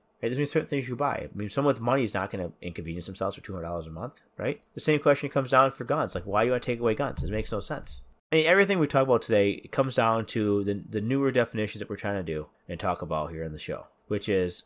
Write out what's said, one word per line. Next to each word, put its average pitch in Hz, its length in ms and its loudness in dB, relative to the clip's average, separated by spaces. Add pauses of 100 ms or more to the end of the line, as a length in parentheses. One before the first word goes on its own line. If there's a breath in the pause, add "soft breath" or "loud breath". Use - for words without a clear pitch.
(200)
Right? 117 80 -2
There's 127 100 -2
gonna 147 40 0
be 143 80 -2
certain 156 180 0
things 135 200 -4
you 127 60 -6
buy. 123 340 -2
I - 80 -16
mean, 101 120 -4
someone 139 260 2
with 113 60 -8
money 123 240 2
is 104 100 -2
not 98 160 -2
gonna 90 300 -6
inconvenience 85 460 -8
themselves 95 280 -4
for - 80 -14
two 101 120 -10
hundred 85 120 -8
dollars 85 220 -6
a - 20 -12
month, 90 300 -12 (160)
right? 135 260 -4 (120)
The - 60 -8
same 151 200 2
question 143 300 2
comes 131 200 -2
down 131 220 6
for - 100 -12
guns. 127 320 -2
Like, - 100 -6
why 104 180 2
do 120 40 4
you 123 60 2
wanna 123 80 0
take 120 180 -4
away 117 160 2
guns? 135 300 -4
It - 60 -4
makes 107 200 -2
no 107 80 -2
sense. - 440 -8 (280)
I 160 60 4
mean, 156 100 4
everything 190 320 6
we 156 80 4
talk 135 160 4
about 131 200 4
today, 101 280 6
it - 220 -6
comes 131 240 0
down 113 300 2
to 104 360 2
the, 101 120 0 (140)
the 110 120 -4
newer 135 320 2
definitions 110 480 0
that 101 100 -8
we're 104 60 -6
trying 101 280 -4
to 82 80 -4
do 76 140 -4 (220)
and 87 100 -8
talk 90 240 -2
about 78 300 -4
here 80 120 -6
on 80 60 -6
the 78 80 -10
show, - 300 -8 (180)
which 107 220 -2
is 92 380 0